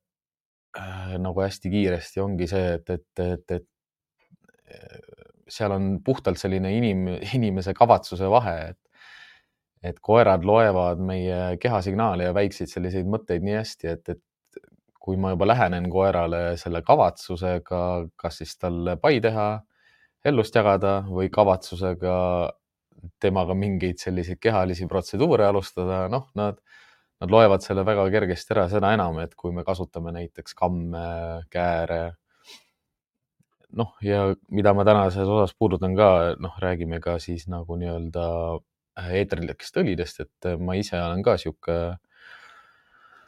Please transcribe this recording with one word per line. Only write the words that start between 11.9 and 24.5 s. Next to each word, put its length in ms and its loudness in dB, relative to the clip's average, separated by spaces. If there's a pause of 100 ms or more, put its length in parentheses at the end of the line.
ja 60 -4
väikseid 360 -2
selliseid 380 -4
mõtteid 360 -4
nii 140 -2
hästi, 320 -8
et, 240 -10
et 460 -20 (440)
kui 140 -2
ma 100 -2
juba 160 0
lähenen 460 2
koerale 640 0
selle 240 -6
kavatsusega, 1000 0 (360)
kas 240 -8
siis 160 -14
talle 400 -4
pai 240 2
teha, 280 0 (760)
ellust 300 2
jagada 500 4
või 240 -2
kavatsusega 840 0 (1080)
temaga 320 2
mingeid 480 -2
selliseid 400 -4
kehalisi 480 0